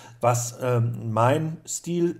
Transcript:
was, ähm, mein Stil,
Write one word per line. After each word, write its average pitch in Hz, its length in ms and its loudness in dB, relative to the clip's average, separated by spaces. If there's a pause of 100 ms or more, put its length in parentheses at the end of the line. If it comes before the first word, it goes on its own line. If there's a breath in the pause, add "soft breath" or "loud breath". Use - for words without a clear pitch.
(200 loud breath)
was, 120 400 0
ähm, 117 520 -2
mein 151 520 2
Stil, 170 560 -2